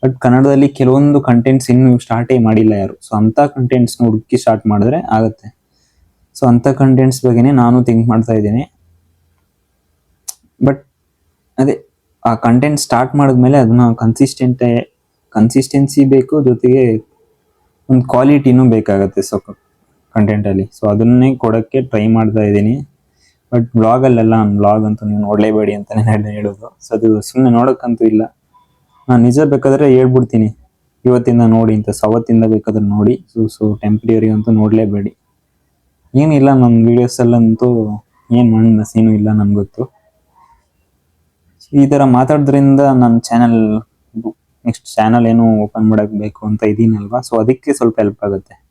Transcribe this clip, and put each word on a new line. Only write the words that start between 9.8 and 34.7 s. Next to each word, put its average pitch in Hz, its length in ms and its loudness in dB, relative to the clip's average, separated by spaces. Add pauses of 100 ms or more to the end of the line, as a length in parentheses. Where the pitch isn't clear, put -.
But 139 140 0 (840)
ಅದೇ, 135 300 -2 (380)
ಆ 117 80 0
ಕಂಟೆಂಟ್ 127 460 0
ಸ್ಟಾರ್ಟ್ 127 340 -4
ಮಾಡಿದ್ಮೇಲೆ 135 440 2
ಅದನ್ನ 120 340 2
ಕನ್ಸಿಸ್ಟೆಂಟೇ-, 120 920 -2 (420)
ಕನ್ಸಿಸ್ಟೆನ್ಸಿ 135 760 0
ಬೇಕು, 135 400 0
ಜೊತೆಗೆ 123 540 2 (920)
ಒಂದು 127 160 2
ಕ್ವಾಲಿಟಿನೂ 131 640 2
ಬೇಕಾಗತ್ತೆ. 98 500 0
So 98 220 -6
ಕ-, - 160 -20 (560)
ಕಂಟೆಂಟಲ್ಲಿ. 104 480 -2
So 104 280 -4
ಅದನ್ನೇ 123 460 2
ಕೊಡಕ್ಕೆ 117 460 -2
ಟ್ರೈ 113 240 -4
ಮಾಡ್ತಾ 113 360 0
ಇದ್ದೀನಿ. 104 460 -2 (640)
But 120 260 -2
ವ್ಲಾಗಲ್ಲೆಲ್ಲ, 117 560 2
ನಾನು 104 240 0
ವ್ಲಾಗ್ 104 260 2
ಅಂತೂ 107 220 -6
ನೀವು 104 140 -4
ನೋಡ್ಲೇಬೇಡಿ 107 540 -2
ಅಂತಾನೆ 104 280 -6
ನಾನು 110 260 -2
ಹೇಳೋದು. 104 540 -12
So - 120 -10
ಅದು 110 260 0
ಸುಮ್ನೆ 127 300 0
ನೋಡಕ್ಕಂತೂ 120 540 -2
ಇಲ್ಲ. 110 340 -2 (680)
ನಾನ್ 123 140 2
ನಿಜ 123 180 2
ಬೇಕಾದ್ರೆ 139 480 0
ಹೇಳ್ಬಿಡ್ತೀನಿ, 127 680 0 (480)
ಇವತ್ತಿಂದ 123 420 2
ನೋಡಿ 113 280 2
ಅಂತ. 107 140 -4
So 107 240 -2
ಅವತ್ತಿಂದ 113 320 0
ಬೇಕಾದ್ರೆ 107 400 -2
ನೋಡಿ. 104 420 -2 (100)
So, 113 80 -2
so 107 360 -6
ಟೆಂಪ್ರರಿ 110 500 -2
ಅಂತೂ 107 200 -2
ನೋಡ್ಲೇಬೇಡಿ. 107 640 -2 (1000)